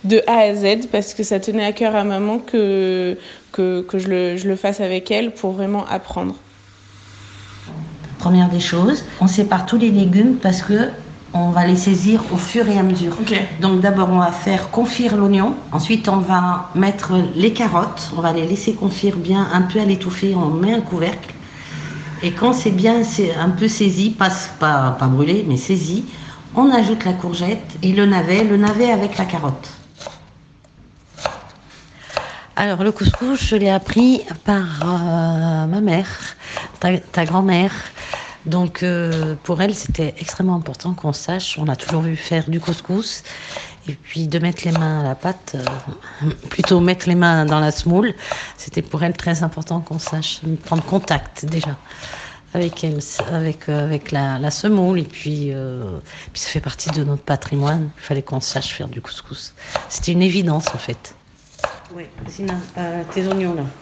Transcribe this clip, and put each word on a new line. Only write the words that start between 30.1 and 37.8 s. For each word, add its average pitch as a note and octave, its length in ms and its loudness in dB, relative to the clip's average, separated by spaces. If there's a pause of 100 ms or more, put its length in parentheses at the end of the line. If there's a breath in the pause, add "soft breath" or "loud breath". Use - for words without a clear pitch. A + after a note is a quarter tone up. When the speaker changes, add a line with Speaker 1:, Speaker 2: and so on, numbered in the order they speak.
Speaker 2:
Alors, F#3+ 280 -2
le G#3+ 80 4
couscous, B3 480 0
je - 160 0
l'ai G3+ 140 2
appris A3+ 540 4 (200)
par, G3 200 2 (200)
euh, E3 840 0
ma F#3+ 140 0
mère, F#3+ 280 2 (680 loud breath)
ta, F3+ 180 2
ta F3 280 -2
grand-mère. F#3 460 2 (760 loud breath)